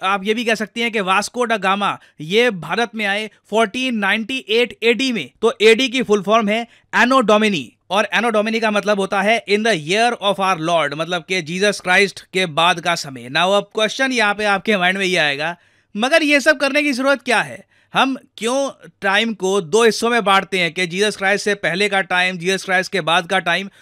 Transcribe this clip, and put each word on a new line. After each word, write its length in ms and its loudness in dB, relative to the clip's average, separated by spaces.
आप 200 0
ये 100 0
भी 120 -4
कह 100 0
सकते 260 -6
हैं 100 -2
कि 100 -2
वास्को 420 0
डा 140 -2
गामा 400 -2
ये 300 2
भारत 440 -4
में 100 -4
आए 240 -2
फोर्टीन 480 -2
नाइंटी 540 -2
एट 320 0
एडी 300 0
में। 160 -6
तो 200 2
एडी 280 6
की 140 0
फुल 200 2
फॉर्म 260 2
है 120 0
एनो 280 4
डोमिनी, 500 2
और 240 0
एनो 160 2
डोमिनी 300 0
का 120 0
मतलब 280 0
होता 220 -2
है 240 2
in 180 0
the 140 2
year 340 0
of 160 0
our 220 0
Lord, 320 0
मतलब 340 -6
कि 160 -2
जीसस 360 -2
क्राइस्ट 540 2
के 140 0
बाद 320 2
का 180 -2
समय। 320 -12
Now 240 0
अब 220 0
क्वेश्चन 360 -2
यहाँ 240 2
पे 120 -4
आपके 300 0
माइंड 200 0
में 80 -2
ये 140 0
आएगा, 360 0
"मगर 280 2
ये 180 4
सब 160 2
करने 260 0
की 100 0
जरूरत 280 0
क्या 200 0
है? 260 -10
हम 220 0
क्यों 520 -4
टाइम 320 0
को 280 0
दो 220 2
हिस्सों 260 2
में 140 0
बांटते 360 2
हैं 140 0
कि 140 -2
जीसस 300 -2
क्राइस्ट 280 0
से 100 2
पहले 340 0
का 120 0
टाइम, 360 0
जीसस 280 -2
क्राइस्ट 260 -2
के 100 -2
बाद 260 0
का 140 0
टाइम?" 280 -2